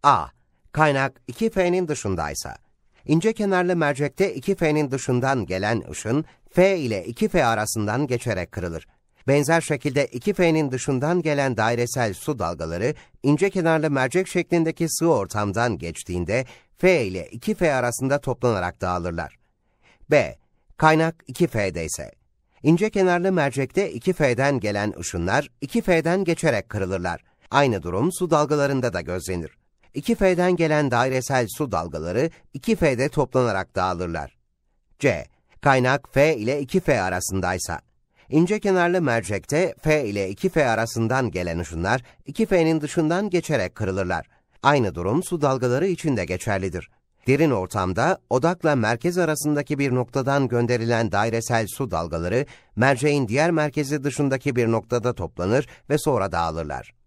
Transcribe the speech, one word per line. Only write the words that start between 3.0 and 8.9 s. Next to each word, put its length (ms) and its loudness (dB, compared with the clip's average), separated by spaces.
İnce 260 2
kenarlı 440 0
mercekte 580 0
iki 200 -2
F'nin 360 2
dışından 560 0
gelen 440 -2
ışın 340 -2
F 280 4
ile 260 -4
iki 240 -4
F 160 2
arasından 640 0
geçerek 460 -4
kırılır. 340 -8